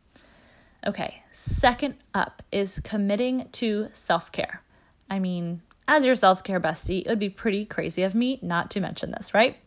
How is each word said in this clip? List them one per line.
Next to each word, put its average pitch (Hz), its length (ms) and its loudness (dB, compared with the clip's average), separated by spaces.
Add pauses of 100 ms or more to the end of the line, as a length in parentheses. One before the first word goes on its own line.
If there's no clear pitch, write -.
(880)
Okay, - 360 -6 (100)
second 262 640 2 (180)
up - 300 -2 (100)
is 196 280 -2
committing 214 720 0
to 214 420 0
self-care. - 640 -6 (500)
I 196 80 -2
mean, 175 420 -4 (260)
as 294 200 6
your 254 80 6
self-care 185 440 4
bestie, 165 440 -2
it - 40 -6
would 226 120 0
be 202 100 -2
pretty 202 380 -2
crazy 160 360 -4
of 190 120 0
me 254 260 0
not 175 300 -2
to 202 100 -4
mention - 300 -6
this, - 240 -10
right? 220 320 6